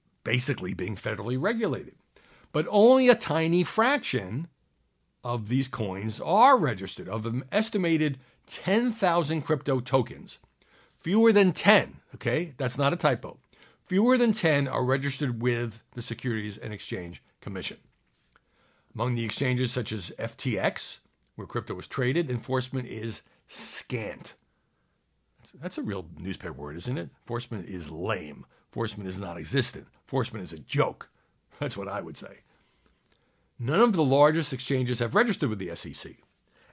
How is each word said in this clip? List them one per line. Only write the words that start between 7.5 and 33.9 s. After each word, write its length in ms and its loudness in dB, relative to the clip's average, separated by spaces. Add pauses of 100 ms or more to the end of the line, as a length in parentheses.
estimated 680 2 (280)
ten 460 0
thousand 500 0
crypto 380 0
tokens, 580 -2 (580)
fewer 360 4
than 200 6
ten, 460 4 (160)
okay? 440 -2
That's 200 -2
not 140 4
a 40 -2
typo. 420 -2 (480)
Fewer 320 4
than 140 4
ten 340 2
are 180 0
registered 560 0
with 400 0 (140)
the 80 -6
Securities 560 -4
and 140 -8
Exchange 500 -8 (180)
Commission. 380 -8 (1160)
Among 200 0
the 100 -2
exchanges 480 -2
such 200 -4
as 260 -8
F 180 -6
T 220 -2
X, 420 -4 (360)
where 100 -12
crypto 320 -6
is 80 -12
traded, 440 0
enforcement 580 -4
is 340 -8 (240)
scant. 880 -8 (1040)
That's, 140 -20
that's 260 -12
a 40 -6
real 240 -6 (120)
newspaper 340 -8
word, 240 -10
isn't 220 -4
it? 120 -10 (100)
Enforcement 480 -8
is 240 -10
lame. 520 -6 (260)
Enforcement 380 -6
is 120 -8
non-existent. 680 -4 (200)
Enforcement 360 -4
is 100 -10
a 60 -12
joke. 500 -2 (500)
That's 180 -6
what 120 -8
I 120 -6
would 160 -10
say. 220 -16 (1200)
None 220 0
of 120 6